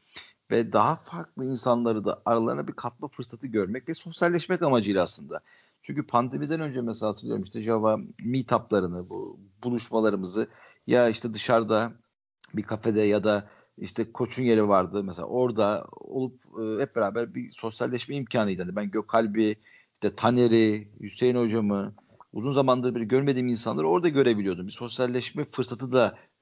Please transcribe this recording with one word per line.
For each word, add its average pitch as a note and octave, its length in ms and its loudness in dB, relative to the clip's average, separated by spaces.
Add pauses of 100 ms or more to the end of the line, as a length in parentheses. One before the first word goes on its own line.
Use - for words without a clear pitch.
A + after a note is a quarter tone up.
(520)
ve A2 220 0
daha A2+ 220 4
farklı D#3+ 500 -12
insanları A#2 600 0
da - 200 -2
aralarına A#2 420 0
bir - 60 -10
katma - 340 -10
fırsatı C3 400 -12
görmek G#2+ 420 -2
ve E3 40 -6
sosyalleşmek E3+ 680 -2
amacıyla G#2 420 4
aslında. D#2 360 -8 (420)
Çünkü D3 260 -8
pandemiden C#3+ 520 -2
önce C3+ 220 -6
mesela A2 280 -4
hatırlıyorum A2 340 -6
işte G#2+ 180 -10
Java A2 380 2 (260)
meetup'larını, G#2 840 0
bu F#2+ 300 -12 (240)
buluşmalarımızı A2 840 0 (400)
ya B2 220 6
işte A2 240 -4
dışarıda A2+ 580 2 (640)
bir G#2 100 -4
kafede A2 380 0
ya G#2 220 4
da G#2 260 0 (280)
işte A2 340 -6
Koç'un B2+ 320 -4
yeri A2 240 6
vardı F#2+ 360 2
mesela F2 240 -8
orada G#2+ 640 0
olup, - 540 -8
e, A2 360 -6
hep C#3 140 -4
beraber A2+ 400 -2
bir A#2+ 160 -8
sosyalleşme B2 640 -6
imkanıydı. A2 460 0
Hani F2+ 140 -6
ben G#2 160 -4
Gökalp'i, G#2+ 640 2 (380)
işte - 220 -2
Taner'i, A2+ 720 4 (120)
Hüseyin B2 360 0
hocamı G#2 580 0 (400)
uzun B2+ 200 -4
zamandır B2+ 420 2
böyle A#2 100 -2
görmediğim B2+ 420 2
insanları A#2+ 400 -2
orada F3 220 2
görebiliyordum. G#2 580 2
Bir G#2+ 40 -12
sosyalleşme B2 760 -4
fırsatı B2 460 -6
da A#2 260 2 (240)